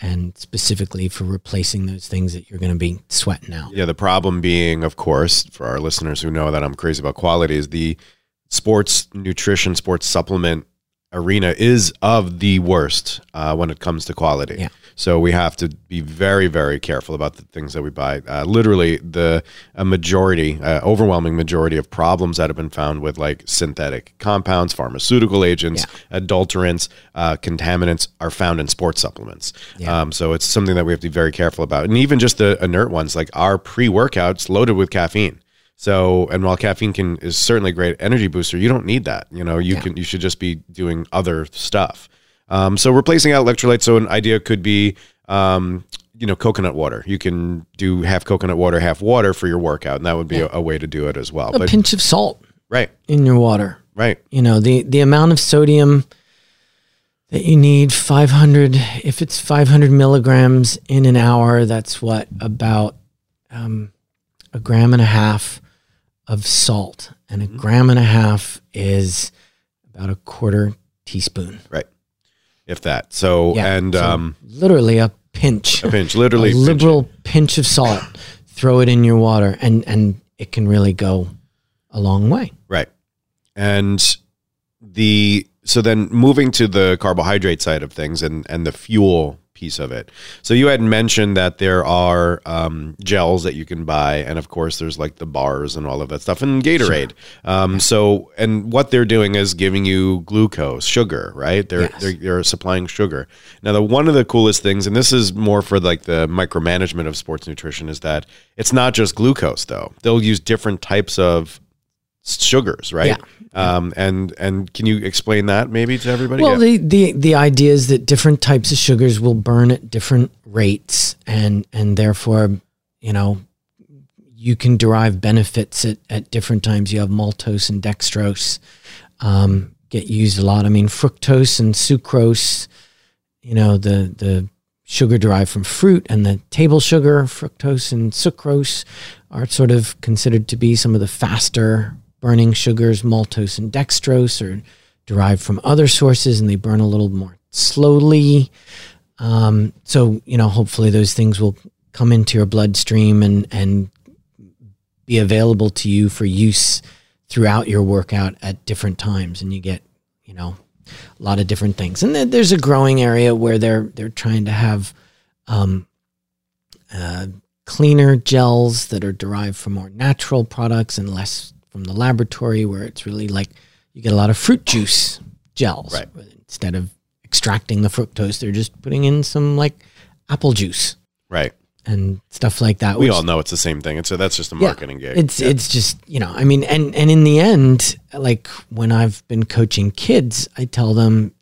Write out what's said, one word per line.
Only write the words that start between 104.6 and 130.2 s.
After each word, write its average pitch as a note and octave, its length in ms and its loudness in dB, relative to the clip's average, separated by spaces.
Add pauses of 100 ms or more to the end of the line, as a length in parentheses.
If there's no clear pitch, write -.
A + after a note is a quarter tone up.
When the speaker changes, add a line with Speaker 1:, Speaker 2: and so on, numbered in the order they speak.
Speaker 2:
things, G2 240 -2
and G2+ 80 -4
this C3+ 160 2
is A2 220 0
more G#2 280 0
for, G2 160 -2
like, F2 260 -2
the E2 260 -2
micromanagement F2 800 -4
of D#2 100 -10
sports - 280 -12
nutrition, D#2 440 -12
is D2 100 -12
that D#2 260 -4 (300)
it's - 160 -2
not B2+ 220 2
just G#2+ 220 0
glucose, A2+ 500 0
though. G1+ 260 -12 (120)
They'll A2+ 200 4
use G#2+ 160 0
different G#2+ 420 -4
types - 380 -2
of E2+ 400 0 (640)
s-, - 160 -6
sugars, - 520 -2
right? E2 140 0
Speaker 1:
Yeah. - 100 0 (340)
Speaker 2:
Um, F2+ 460 -2
and, F#2+ 400 -2
and F#2+ 380 -6
can A2 100 -4
you G#2+ 120 2
explain G#2 500 -2
that G#2+ 240 0
maybe A#2 260 -2
to A#2+ 120 -6
everybody? B2+ 340 -2
Speaker 1:
Well, C4 200 4
Speaker 2:
Yeah. A#3 140 4
Speaker 1:
the, - 0 -
the, F3 360 4
the D#3 220 4
idea C#3+ 380 4
is C3+ 140 2
that B2+ 180 2
different C#3+ 360 2
types C3 300 0
of C#3 60 0
sugars A#2+ 420 2
will A#2+ 140 2
burn A#2+ 380 4
at A2+ 180 -4
different A#2+ 400 0 (160)
rates, G2+ 680 -2 (100)
and, G#2 480 0
and G#2 240 0
therefore, G#2+ 540 2 (500)
you A2+ 100 -6
know, G2+ 300 -2 (920)
you A#2 200 -2
can B2 220 2
derive A2 420 2
benefits G#2+ 640 0
at, G#2+ 140 -4 (140)
at G#2+ 180 -8
different A2+ 340 -2
times. G#2 300 -2
You G#2+ 60 -2
have G2+ 100 -2
maltose G#2 640 -4
and G2+ 100 -4
dextrose, G2+ 760 -4 (600)
um, G2 540 2 (160)
get G#2+ 160 -6
used G#2+ 320 0